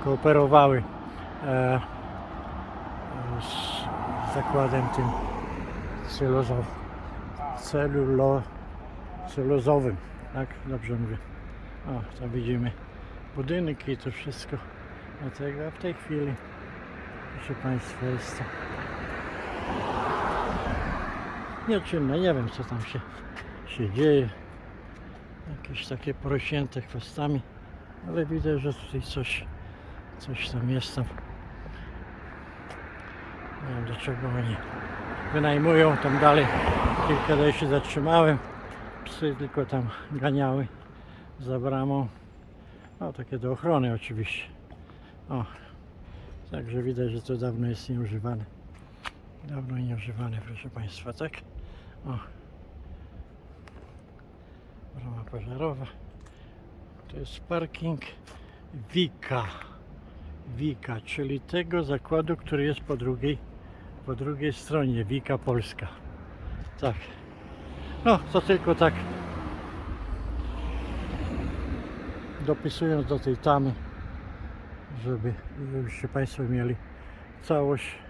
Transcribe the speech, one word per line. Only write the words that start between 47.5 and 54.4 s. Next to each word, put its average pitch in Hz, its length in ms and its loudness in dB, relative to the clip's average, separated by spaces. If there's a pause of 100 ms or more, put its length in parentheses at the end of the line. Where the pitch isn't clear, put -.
jest 117 220 -4
nieużywane. 113 560 -2 (960)
Dawno 135 340 -6
nieużywane, 117 600 -4 (100)
proszę 117 220 -10
Państwa, 117 440 -8
tak? 156 180 -6 (720)
O. 127 120 -6 (2750)